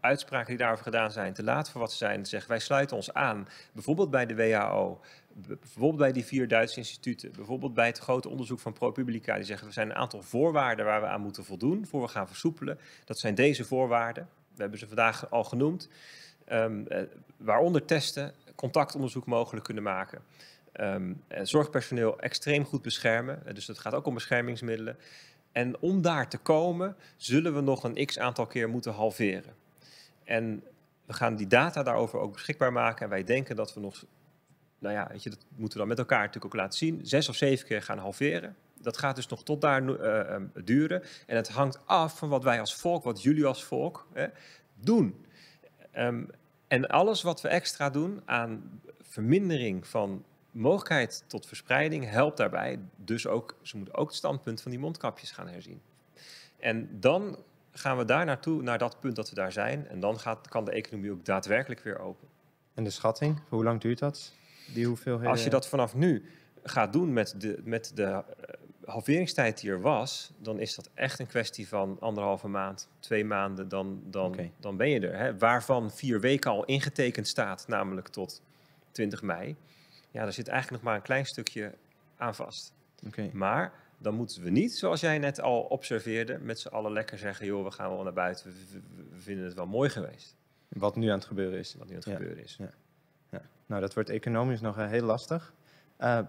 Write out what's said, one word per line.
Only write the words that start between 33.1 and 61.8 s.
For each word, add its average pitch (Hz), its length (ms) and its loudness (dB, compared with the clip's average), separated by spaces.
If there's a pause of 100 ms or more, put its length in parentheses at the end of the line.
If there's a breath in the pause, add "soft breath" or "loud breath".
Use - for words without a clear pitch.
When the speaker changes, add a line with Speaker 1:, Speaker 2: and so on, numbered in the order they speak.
Speaker 1:
wij 95 140 0
denken 127 320 0
dat 110 180 -4
we 107 60 -10
nog, 101 240 -10 (720)
nou 101 160 -4
ja, 104 160 -2
weet - 120 -12
je, - 80 -8
dat 104 180 -18
moeten 110 240 -6
we 104 60 -10
dan 104 100 0
met 113 100 0
elkaar 123 280 4
natuurlijk - 180 -8 (100)
ook 110 60 0
laten 98 180 -2
zien, 160 240 2
zes 143 260 4
of 113 80 -4
zeven 135 300 4
keer 107 160 -2
gaan 101 160 -6
halveren. 147 580 -2 (260)
Dat 120 160 -4
gaat 135 180 0
dus 127 100 -8
nog - 180 -10
tot 147 160 0
daar, 135 280 4 (120)
eh, 107 200 2 (140)
ehm, 98 100 -4 (200)
duren. 151 380 4 (240 loud breath)
En 117 100 -2
het 113 120 0
hangt 131 380 0
af 160 320 4
van 156 100 -4
wat 131 160 2
wij 117 160 6
als 107 160 -4
volk, 170 280 0
wat 113 180 -2
jullie 147 240 6
als 131 180 0
volk, 135 480 -4
hè, 147 140 -4 (480 loud breath)
doen. 156 500 4 (680 loud breath)
Ehm, 120 340 -2 (440)
en 131 180 4
alles 196 360 4
wat 170 180 0
we 170 80 -2
extra 147 420 2
doen 165 340 -2
aan 117 560 -4 (220)
vermindering 123 840 2
van 101 380 -2 (260)
mogelijkheid 143 760 2
tot - 200 -8
verspreiding 143 640 0
helpt 139 260 4
daarbij. 107 420 0 (180)
Dus 110 300 -4
ook, 117 360 -2
ze - 140 -14
moeten 98 180 -10
ook 151 140 0
het - 80 -10
standpunt 135 460 -4
van 127 80 -8
die 123 100 -6
mondkapjes 147 500 -6
gaan 90 180 -12
herzien. 90 320 -16 (800 loud breath)
En 110 420 -2
dan 180 380 4 (340)
gaan 135 240 -2
we 123 80 2
daar 135 200 4
naartoe, 151 380 0
naar 120 160 0
dat 117 220 -2
punt 123 160 -2
dat 107 120 -4
we - 60 -14
daar 95 180 -2
zijn. 120 360 -2
En 90 120 -8
dan 107 180 2
gaat, - 300 -6
kan 113 160 -2
de 101 60 -4
economie 104 420 -4
ook 87 120 -8
daadwerkelijk 104 560 0